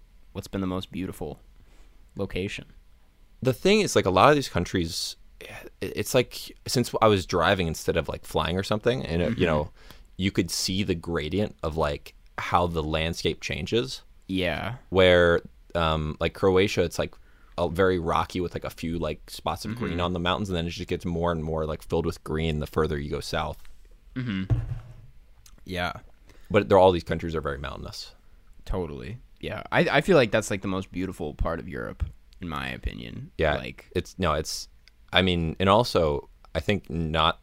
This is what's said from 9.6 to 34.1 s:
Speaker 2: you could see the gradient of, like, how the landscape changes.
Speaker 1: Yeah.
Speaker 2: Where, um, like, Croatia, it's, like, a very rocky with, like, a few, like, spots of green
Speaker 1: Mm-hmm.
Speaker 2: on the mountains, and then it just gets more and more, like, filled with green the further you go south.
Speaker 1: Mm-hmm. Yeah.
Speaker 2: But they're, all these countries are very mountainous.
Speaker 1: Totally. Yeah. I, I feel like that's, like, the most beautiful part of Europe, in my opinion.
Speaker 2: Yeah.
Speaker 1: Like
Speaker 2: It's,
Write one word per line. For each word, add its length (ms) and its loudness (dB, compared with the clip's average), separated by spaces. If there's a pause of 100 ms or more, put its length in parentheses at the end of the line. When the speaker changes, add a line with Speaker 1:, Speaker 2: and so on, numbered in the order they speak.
Speaker 2:
you 140 0
could 200 0
see 320 -2
the 120 0
gradient 680 -2
of, 140 -4
like, 380 -2 (240)
how 280 2
the 160 -2
landscape 580 -2
changes. 600 -4 (240)
Speaker 1:
Yeah. 500 -4 (120)
Speaker 2:
Where, 540 6 (320)
um, 460 0
like, 140 0
Croatia, 480 4
it's, 160 -2
like, 160 -4 (440)
a 100 0
very 300 2
rocky 420 0
with, 140 -6
like, 100 -8
a 60 -8
few, 280 -6
like, 320 -6
spots 340 -6
of 120 -6
green 160 -4
Speaker 1:
Mm-hmm. 80 -4
Speaker 2:
on 140 0
the 60 -4
mountains, 280 0
and 80 -2
then 100 -2
it 40 -4
just 180 -10
gets 160 -4
more 280 0
and 120 -4
more, 220 -2
like, 160 -6
filled 240 -2
with 180 -4
green 340 -2
the 80 -4
further 320 0
you 120 -6
go 100 -4
south. 420 -6 (520)
Speaker 1:
Mm-hmm. 300 -4 (1200)
Yeah. 280 -4 (580)
Speaker 2:
But 180 4
they're, 100 8
all 140 10
these 120 -2
countries 300 -2
are 60 -2
very 180 -4
mountainous. 560 -12 (500)
Speaker 1:
Totally. 540 -6 (220)
Yeah. 220 -8 (100)
I, 80 4
I 200 4
feel 160 4
like 140 6
that's, 200 2
like, 120 -4
the 60 -4
most 240 -2
beautiful 420 -6
part 240 -2
of 100 -10
Europe, 360 -8 (360)
in 80 -8
my 200 -6
opinion. 720 -10
Speaker 2:
Yeah. 180 2
Speaker 1:
Like 380 -12
Speaker 2:
It's, 240 -4